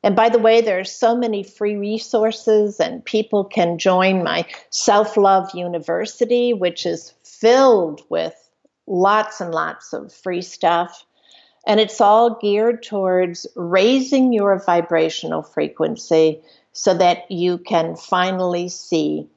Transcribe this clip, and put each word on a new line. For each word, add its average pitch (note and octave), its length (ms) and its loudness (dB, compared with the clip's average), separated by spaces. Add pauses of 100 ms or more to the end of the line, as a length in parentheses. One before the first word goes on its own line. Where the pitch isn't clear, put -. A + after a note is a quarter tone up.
And G3 140 0
by A#3 140 4
the A3+ 100 2
way, A3+ 220 4
there G3+ 180 -2
are F#3+ 60 -8
so A#3 300 0
many A3 280 -4
free G#3 320 -6
resources, G#3+ 1040 -2
and - 260 -6
people G#3+ 380 -2
can E3+ 340 -2
join F#3 460 2
my E3 220 -4 (240)
Self-Love G3 840 2
University, F#3 1000 -4
which F3+ 320 -4
is E3+ 280 -8 (100)
filled A3+ 880 2
with E3 240 -4 (540)
lots G3+ 540 0
and E3+ 120 -8
lots D#3+ 400 -8
of - 200 -12
free F3+ 280 -8
stuff. E3+ 640 -4 (640)
And G#3+ 120 2
it's G#3+ 220 0
all A3 380 4
geared G#3+ 420 0
towards F#3 640 -2 (100)
raising B3+ 760 2
your G3+ 340 2
vibrational E3 800 0
frequency D#3 960 0 (300)
so - 240 0
that F3 340 0
you F3+ 300 -2
can E3 360 -2
finally F3+ 720 -4
see D3+ 680 -4